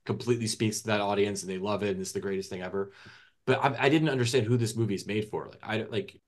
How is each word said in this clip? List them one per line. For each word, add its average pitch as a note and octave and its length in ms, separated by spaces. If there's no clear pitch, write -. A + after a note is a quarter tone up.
completely A#2 420
speaks G#2+ 340
to - 60
that G#2 140
audience G2+ 420
and F#2 80
they F#2 80
love G2+ 240
it G2+ 80
and F#2 100
it's F#2 120
the G2+ 60
greatest F#2+ 300
thing F#2 140
ever. C#3 280
But - 180
I, C3 220
I C#3 40
didn't D#3 200
understand B2 380
who B2 100
this A2+ 180
movie G#2 200
is - 100
made G#2 240
for. D2+ 200
Like, - 120
I, A2 220
like, - 440